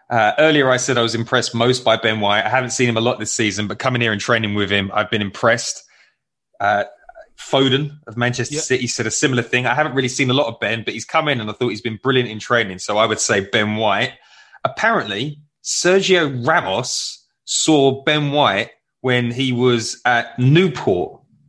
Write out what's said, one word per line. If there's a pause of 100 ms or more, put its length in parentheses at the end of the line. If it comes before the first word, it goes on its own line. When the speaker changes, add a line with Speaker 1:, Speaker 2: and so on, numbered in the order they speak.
(120)
Speaker 1:
uh,
"Earlier
I
said
I
was
impressed
most
by
Ben
White.
I
haven't
seen
him
a
lot
this
season,
but
coming
here
and
training
with
him,
I've
been
impressed." (760)
Uh, (560)
Foden
of
Manchester
Speaker 2:
Yep.
Speaker 1:
City
said
a
similar
thing.
"I
haven't
really
seen
a
lot
of
Ben,
but
he's
come
in
and
I
thought
he's
been
brilliant
in
training,
so
I
would
say
Ben
White." (500)
Apparently, (240)
Sergio
Ramos (200)
saw
Ben
White (300)
when
he
was
at
Newport (300)